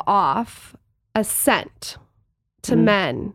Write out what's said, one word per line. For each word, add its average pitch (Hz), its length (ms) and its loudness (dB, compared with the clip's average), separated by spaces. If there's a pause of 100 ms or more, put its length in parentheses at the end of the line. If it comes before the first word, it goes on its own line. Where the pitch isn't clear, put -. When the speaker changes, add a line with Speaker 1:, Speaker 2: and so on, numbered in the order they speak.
Speaker 1:
off 196 720 -2 (380)
a 220 100 0
scent - 720 -2 (680)
to - 140 -2
Speaker 2:
Mm. 226 80 4
Speaker 1:
men 190 500 0